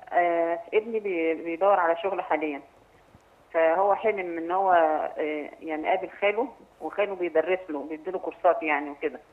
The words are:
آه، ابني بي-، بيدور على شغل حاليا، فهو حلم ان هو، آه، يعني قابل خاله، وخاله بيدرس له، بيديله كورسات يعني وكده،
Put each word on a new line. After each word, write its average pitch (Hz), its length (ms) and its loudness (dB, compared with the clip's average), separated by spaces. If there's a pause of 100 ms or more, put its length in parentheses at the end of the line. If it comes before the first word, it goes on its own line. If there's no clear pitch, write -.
(140)
آه، 170 460 2 (140)
ابني 220 260 0
بي-، 170 340 0
بيدور 170 460 2
على 170 240 4
شغل 190 180 -2
حاليا، 151 400 -2 (920)
فهو 170 420 4
حلم 190 420 -2
ان 165 140 -4
هو، 190 200 2
آه، 156 800 2 (120)
يعني 156 280 -4
قابل 185 200 0 (120)
خاله، 208 260 0 (340)
وخاله 196 340 -2
بيدرس 175 440 -2 (100)
له، 143 200 -8
بيديله 160 300 -8
كورسات 165 440 0
يعني 147 260 -2
وكده، 143 300 -8 (140)